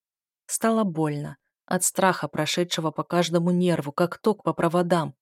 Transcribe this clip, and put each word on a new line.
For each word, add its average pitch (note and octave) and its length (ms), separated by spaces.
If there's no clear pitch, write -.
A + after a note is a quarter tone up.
Стало A3+ 400
больно, D3+ 500
от F3+ 180
страха, F#3 460
прошедшего D#3+ 600
по D#3 120
каждому F3 480
нерву, E3+ 400
как F3 280
ток G#3 240
по D#3+ 100
проводам, E3+ 680